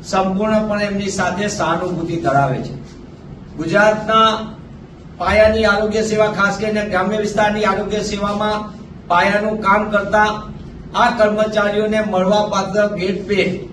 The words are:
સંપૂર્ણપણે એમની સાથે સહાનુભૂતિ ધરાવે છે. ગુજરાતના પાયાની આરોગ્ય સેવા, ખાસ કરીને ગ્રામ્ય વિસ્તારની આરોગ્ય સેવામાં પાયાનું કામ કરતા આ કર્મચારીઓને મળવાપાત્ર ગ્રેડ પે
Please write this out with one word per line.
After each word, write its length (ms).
સંપૂર્ણપણે 720
એમની 300
સાથે 340
સહાનુભૂતિ 680
ધરાવે 400
છે. 140
ગુજરાતના 720
પાયાની 500
આરોગ્ય 380
સેવા, 320
ખાસ 240
કરીને 320
ગ્રામ્ય 340
વિસ્તારની 400
આરોગ્ય 380
સેવામાં 680
પાયાનું 580
કામ 240
કરતા 400
આ 240
કર્મચારીઓને 880
મળવાપાત્ર 840
ગ્રેડ 340
પે 160